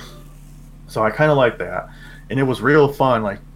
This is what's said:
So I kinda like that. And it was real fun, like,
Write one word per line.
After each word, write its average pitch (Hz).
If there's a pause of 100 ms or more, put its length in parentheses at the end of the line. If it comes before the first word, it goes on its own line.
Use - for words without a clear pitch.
(880)
So 110
I 107
kinda 151
like 127
that. 92 (400)
And 131
it 139
was 120
real 143
fun, 127
like, 104 (140)